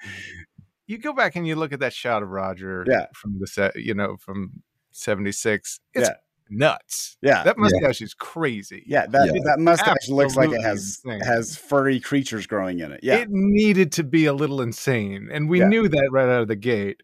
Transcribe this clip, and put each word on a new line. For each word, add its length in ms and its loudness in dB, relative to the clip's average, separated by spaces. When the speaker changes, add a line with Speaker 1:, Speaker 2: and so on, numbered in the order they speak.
Speaker 1:
You 100 -10
go 160 -8
back 240 0
and 100 -4
you 80 -2
look 160 -4
at 80 -8
that 140 -2
shot 280 -2
of 80 -8
Roger 600 -8
Speaker 2:
Yeah. 160 2
Speaker 1:
from 240 -10
the 80 -8
set, 300 -2
you 160 -6
know, 240 -4
from 460 -12
seventy-six. 880 -4
It's 160 2
Speaker 2:
Yeah. 60 -4
Speaker 1:
nuts. 720 -4
Speaker 2:
Yeah. 220 4
Speaker 1:
That 140 4
Speaker 3:
Yeah. 60 -6
Speaker 1:
mustache 380 2
is 120 -12
crazy. 720 -6
Speaker 2:
Yeah, 220 0
that, 220 4
Speaker 1:
It's 160 -2
Speaker 2:
that 140 2
mustache 500 4
looks 260 2
like 160 4
it 120 -2
Speaker 1:
absolutely 60 0
Speaker 2:
has, 360 -6
Speaker 1:
insane. 160 -6
Speaker 2:
has 360 -2
furry 420 2
creatures 460 -2
growing 360 -2
in 100 -8
it. 100 -14
Yeah. 140 2
Speaker 1:
It 160 0
needed 600 4
to 100 -2
be 220 2
a 80 2
little 280 -2
insane, 720 -4
and 180 -2
we 120 4
Speaker 2:
Yeah. 80 6
Speaker 1:
knew 180 4
that 240 2
right 180 4
out 120 4
of 80 -2
the 80 -2
gate. 460 -2